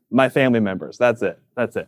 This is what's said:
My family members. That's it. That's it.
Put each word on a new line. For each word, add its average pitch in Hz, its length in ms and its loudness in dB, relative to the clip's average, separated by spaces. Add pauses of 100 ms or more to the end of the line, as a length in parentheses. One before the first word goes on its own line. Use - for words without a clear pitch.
My 127 200 2
family 127 300 2
members. 92 380 -4
That's 120 240 2
it. 95 160 -4 (180)
That's 120 200 -6
it. 92 120 -6